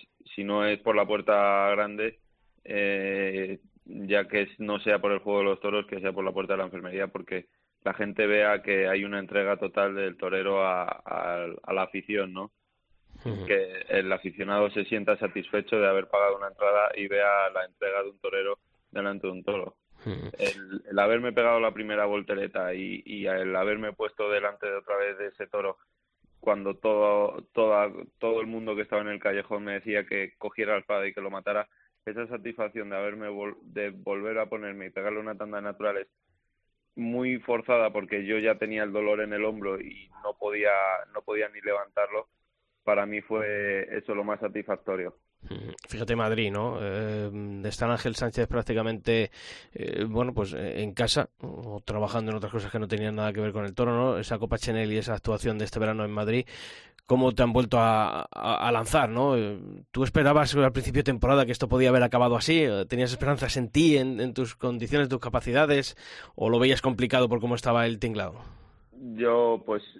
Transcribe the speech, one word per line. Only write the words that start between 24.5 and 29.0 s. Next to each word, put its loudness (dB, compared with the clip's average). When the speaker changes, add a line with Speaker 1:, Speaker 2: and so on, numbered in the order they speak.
Speaker 1:
de -4
otra -4
vez -2
de -6
ese -12
toro, -4
cuando 0
todo, 2
toda, 4
todo 0
el -4
mundo -6
que -4
estaba -2